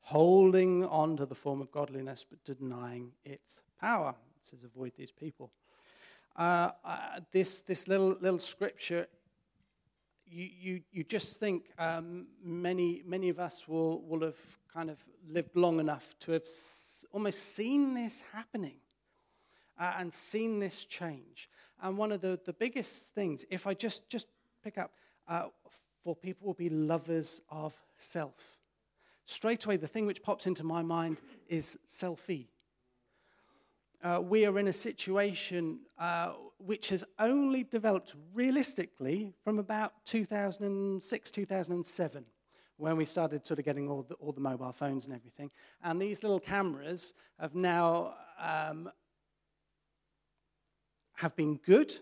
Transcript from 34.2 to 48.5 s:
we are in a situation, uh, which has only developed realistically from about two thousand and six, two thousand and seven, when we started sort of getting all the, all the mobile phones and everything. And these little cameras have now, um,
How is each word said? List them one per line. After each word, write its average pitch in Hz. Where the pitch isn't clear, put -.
we 208
are 202
in 202
a 190
situation, 190
uh, 170
which 202
has 190
only 262
developed 208
realistically 208
from 214
about 214
two 220
thousand 202
and 196
six, -
two 202
thousand 175
and 175
seven, 147
when 160
we 160
started 151
sort 147
of 135
getting 143
all 139
the, 131
all 147
the 135
mobile 131
phones 135
and 135
everything. 123
And 175
these 208
little 202
cameras 170
have 156
now, 170
um, 160